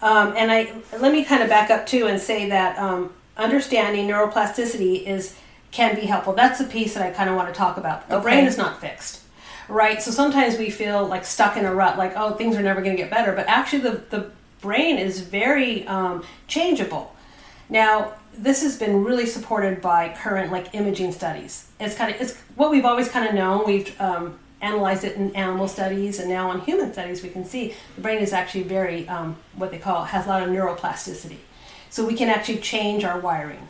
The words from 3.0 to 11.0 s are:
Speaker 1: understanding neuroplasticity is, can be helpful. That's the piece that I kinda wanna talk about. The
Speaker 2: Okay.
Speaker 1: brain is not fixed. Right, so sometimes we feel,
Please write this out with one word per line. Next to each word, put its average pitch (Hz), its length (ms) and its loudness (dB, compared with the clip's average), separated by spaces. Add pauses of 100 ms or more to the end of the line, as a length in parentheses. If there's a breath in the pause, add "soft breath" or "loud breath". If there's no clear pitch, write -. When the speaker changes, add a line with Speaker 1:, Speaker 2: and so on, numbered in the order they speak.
Speaker 1:
understanding 214 720 2
neuroplasticity 208 1000 0
is, 190 280 -6 (360 loud breath)
can 220 260 2
be 214 60 -4
helpful. 196 300 0
That's 254 280 4
the 262 40 0
piece 220 300 -4
that 202 80 -2
I 180 80 -2
kinda 185 240 0
wanna 180 180 -2
talk 190 240 0
about. 165 320 -6
The 180 80 0
Speaker 2:
Okay. 202 60 2
Speaker 1:
brain 254 240 6
is - 100 0
not - 240 -4
fixed. - 380 -12 (480 loud breath)
Right, 214 360 2
so 247 80 -4
sometimes 277 480 4
we 220 100 -2
feel, 202 380 0